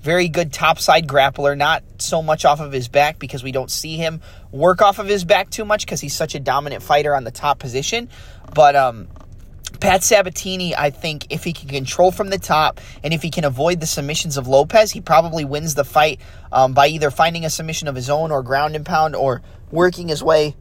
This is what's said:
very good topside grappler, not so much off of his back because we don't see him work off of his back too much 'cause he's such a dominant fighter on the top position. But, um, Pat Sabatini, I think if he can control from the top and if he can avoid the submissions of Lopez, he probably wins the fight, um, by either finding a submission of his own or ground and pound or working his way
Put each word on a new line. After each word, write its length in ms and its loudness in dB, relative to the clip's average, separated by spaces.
very 260 2
good 240 -2
topside 560 2
grappler, 480 2
not 260 0
so 240 -2
much 240 -2
off 160 4
of 120 -10
his 160 -4
back 300 2
because 240 -10
we 100 -10
don't 180 -4
see 260 -8
him 240 -6
work 300 4
off 160 6
of 80 -6
his 180 0
back 240 2
too 160 -8
much 220 -2
'cause 160 -8
he's 120 -8
such 200 -4
a 60 -6
dominant 420 -4
fighter 340 2
on 80 -2
the 60 -8
top 280 -2
position. 520 -6
But, 240 6
um, 320 0
Pat 220 2
Sabatini, 760 0
I 140 0
think 400 -10
if 140 -8
he 100 -4
can 140 -14
control 440 0
from 160 -4
the 100 -4
top 420 0
and 120 -2
if 80 -4
he 80 -6
can 140 -4
avoid 360 0
the 60 -8
submissions 500 -6
of 100 -6
Lopez, 440 4
he 100 -10
probably 460 2
wins 280 -4
the 100 0
fight, 360 2
um, 220 4
by 140 6
either 220 0
finding 360 0
a 40 -2
submission 380 -6
of 60 -6
his 160 -6
own 200 0
or 120 0
ground 340 -2
and 80 -6
pound 320 0
or 240 0
working 380 2
his 140 -4
way 380 4